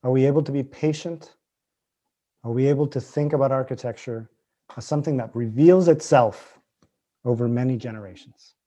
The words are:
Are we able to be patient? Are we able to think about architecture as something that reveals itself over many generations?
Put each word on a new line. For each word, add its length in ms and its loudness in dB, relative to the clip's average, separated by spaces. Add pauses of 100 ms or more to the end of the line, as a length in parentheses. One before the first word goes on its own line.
Are 80 0
we 160 4
able 160 2
to 100 -6
be 100 -4
patient? 720 -6 (1080)
Are 80 -6
we 140 0
able 220 2
to 120 -6
think 320 -4
about 200 2
architecture 760 -8 (460)
as 80 -14
something 320 -2
that 180 -8
reveals 540 4
itself 720 2 (680)
over 240 0
many 280 -2
generations? 800 -16 (120)